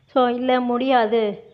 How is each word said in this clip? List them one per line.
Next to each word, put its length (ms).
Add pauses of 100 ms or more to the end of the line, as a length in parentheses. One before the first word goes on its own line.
So, 240
"இல்ல 320
முடியாது, 600 (340)